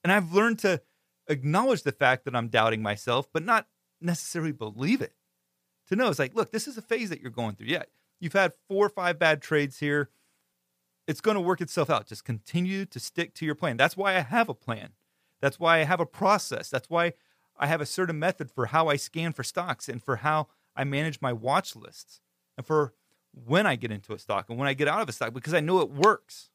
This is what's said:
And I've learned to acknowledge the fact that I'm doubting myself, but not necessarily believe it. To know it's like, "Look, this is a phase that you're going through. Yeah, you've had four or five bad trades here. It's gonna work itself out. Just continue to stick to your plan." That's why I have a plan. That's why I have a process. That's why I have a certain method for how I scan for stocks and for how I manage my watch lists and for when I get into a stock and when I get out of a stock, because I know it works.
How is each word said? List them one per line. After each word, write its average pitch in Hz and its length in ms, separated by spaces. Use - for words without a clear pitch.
And 175 80
I've 185 220
learned 220 260
to 185 220
acknowledge 160 560
the 139 80
fact 127 340
that 127 100
I'm 117 140
doubting 113 320
myself, 110 500
but 156 120
not 220 240
necessarily 165 500
believe 120 500
it. - 120
To 190 80
know 240 140
it's 156 100
like, 135 160
"Look, 220 160
this 220 160
is 254 100
a 214 40
phase 240 280
that 165 120
you're 127 100
going 113 240
through. 110 120
Yeah, 151 160
you've 170 140
had 190 200
four 202 180
or 202 40
five 175 280
bad 156 240
trades 143 380
here. 147 300
It's 156 140
gonna 208 200
work 180 200
itself 156 280
out. 120 180
Just - 180
continue 180 600
to - 140
stick - 360
to 165 100
your 151 100
plan." 131 220
That's 143 180
why 196 220
I - 20
have 208 300
a 135 40
plan. 110 400
That's 139 180
why 165 200
I 156 40
have 165 160
a 165 60
process. - 640
That's - 200
why 170 240
I 143 100
have 156 140
a 147 40
certain 165 340
method 156 320
for 120 160
how 160 200
I 147 100
scan 165 340
for 135 120
stocks 175 440
and 120 160
for 127 140
how 151 300
I 139 80
manage 139 380
my 131 100
watch 123 440
lists - 440
and 131 80
for 151 280
when 135 340
I 156 100
get 117 160
into 104 220
a 98 60
stock 98 300
and 117 80
when 135 100
I 139 60
get 143 140
out 170 140
of 156 80
a 117 40
stock, 113 200
because 131 200
I 175 60
know 170 200
it 156 100
works. - 640